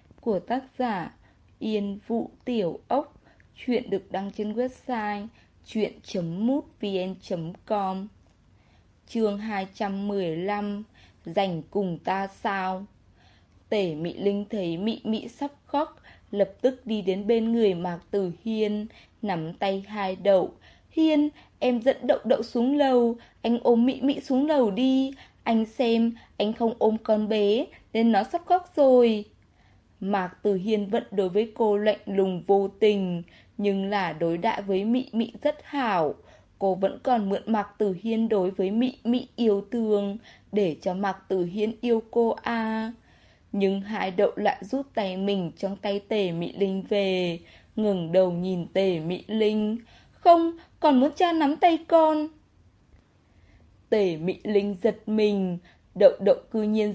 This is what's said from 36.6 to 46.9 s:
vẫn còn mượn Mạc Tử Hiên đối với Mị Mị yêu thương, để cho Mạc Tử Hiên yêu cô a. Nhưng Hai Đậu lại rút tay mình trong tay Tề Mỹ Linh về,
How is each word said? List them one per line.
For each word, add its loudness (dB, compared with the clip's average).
vẫn -2
còn 2
mượn -2
Mạc 0
Tử 0
Hiên 0
đối 2
với -2
Mị 0
Mị 0
yêu 2
thương, 0
để 0
cho -2
Mạc -4
Tử 0
Hiên -2
yêu 0
cô 2
a. -4
Nhưng 0
Hai -4
Đậu 2
lại 0
rút -6
tay -4
mình -2
trong -6
tay -4
Tề -2
Mỹ -6
Linh -2
về, -2